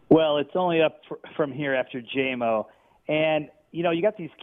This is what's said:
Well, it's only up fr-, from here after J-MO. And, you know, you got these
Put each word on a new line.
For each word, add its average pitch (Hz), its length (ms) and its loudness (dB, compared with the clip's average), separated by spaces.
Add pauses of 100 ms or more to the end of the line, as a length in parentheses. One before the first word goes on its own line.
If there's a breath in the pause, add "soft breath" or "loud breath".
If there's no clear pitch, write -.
Well, 156 280 6
it's 143 180 -4
only 175 260 0
up 151 260 0
fr-, 151 80 -14 (200)
from 147 160 -2
here 139 220 -4
after 127 280 -4
J-MO. 120 680 -2 (400 soft breath)
And, 151 420 0 (220)
you 160 100 -6
know, 175 80 0
you 170 140 -2
got 208 120 0
these 160 140 -12 (140)